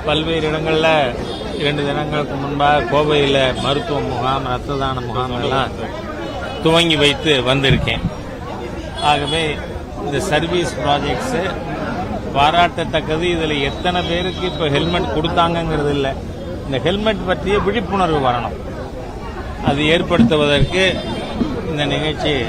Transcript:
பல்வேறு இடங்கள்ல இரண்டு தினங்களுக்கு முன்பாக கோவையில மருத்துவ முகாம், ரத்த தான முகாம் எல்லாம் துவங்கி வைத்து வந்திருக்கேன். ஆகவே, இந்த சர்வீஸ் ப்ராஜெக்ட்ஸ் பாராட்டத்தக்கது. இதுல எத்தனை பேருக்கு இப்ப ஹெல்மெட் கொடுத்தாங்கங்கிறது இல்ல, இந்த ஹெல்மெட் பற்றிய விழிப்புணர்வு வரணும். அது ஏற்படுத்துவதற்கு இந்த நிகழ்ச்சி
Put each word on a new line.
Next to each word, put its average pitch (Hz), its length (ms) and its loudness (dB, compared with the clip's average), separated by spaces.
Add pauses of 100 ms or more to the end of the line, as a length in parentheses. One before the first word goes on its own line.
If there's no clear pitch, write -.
பல்வேறு 156 460 0
இடங்கள்ல 156 640 2 (440)
இரண்டு 147 260 -2
தினங்களுக்கு 147 500 -2
முன்பாக 143 580 2
கோவையில 139 680 4
மருத்துவ 139 400 0
முகாம், 131 460 -2
ரத்த 127 280 -2
தான 135 260 -2
முகாம் 123 420 -4
எல்லாம் 135 260 0 (960)
துவங்கி 165 340 4
வைத்து 143 460 2
வந்திருக்கேன். 127 580 2 (1000)
ஆகவே, 147 560 0 (460)
இந்த 139 160 -2
சர்வீஸ் 165 540 0 (120)
ப்ராஜெக்ட்ஸ் 143 640 0 (840)
பாராட்டத்தக்கது. 160 920 2
இதுல 160 360 0
எத்தனை 175 400 0
பேருக்கு 175 440 -2
இப்ப 160 220 -2
ஹெல்மெட் 165 340 2
கொடுத்தாங்கங்கிறது 160 880 0
இல்ல, 139 220 0 (540)
இந்த 135 120 -2
ஹெல்மெட் 190 480 0
பற்றிய 180 320 2
விழிப்புணர்வு 180 720 2
வரணும். 117 280 0 (1120)
அது 143 160 2
ஏற்படுத்துவதற்கு 156 1160 4 (720)
இந்த 147 140 -2
நிகழ்ச்சி 147 500 0 (140)